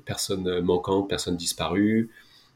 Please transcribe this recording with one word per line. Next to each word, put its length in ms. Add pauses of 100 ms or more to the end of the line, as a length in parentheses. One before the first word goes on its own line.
personnes 560
manquantes, 480
personnes 280
disparues, 720 (460)